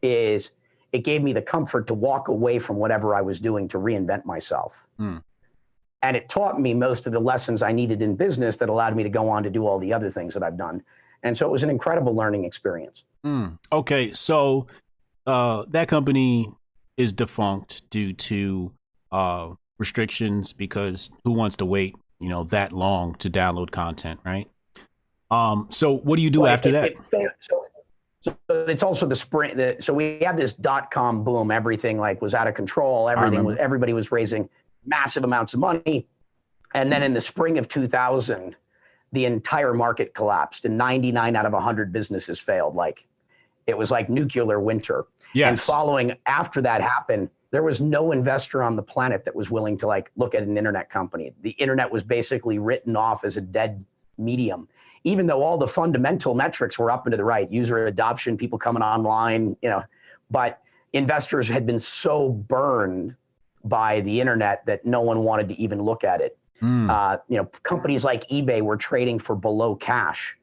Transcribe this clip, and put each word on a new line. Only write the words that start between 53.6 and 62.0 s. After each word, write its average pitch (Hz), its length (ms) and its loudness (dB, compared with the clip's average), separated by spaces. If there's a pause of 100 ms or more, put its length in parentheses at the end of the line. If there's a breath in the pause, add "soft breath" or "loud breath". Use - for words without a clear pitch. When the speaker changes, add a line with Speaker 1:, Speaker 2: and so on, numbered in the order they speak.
Speaker 1:
medium, 113 500 -2 (360 soft breath)
even 190 240 2
though 139 140 4
all 165 140 2
the 135 120 2
fundamental 147 680 2
metrics 131 460 0
were 117 100 4
up 120 160 -2
and 120 60 2
to 113 40 2
the 101 80 0
right, 107 260 2
user 113 360 2
adoption, 113 500 0
people 120 220 -4
coming 117 240 0
online, 110 800 2
you 120 80 0
know, 101 140 0 (460 soft breath)
but 120 300 0 (320 soft breath)
investors 139 560 0
had 120 160 0
been 117 140 0
so 147 520 0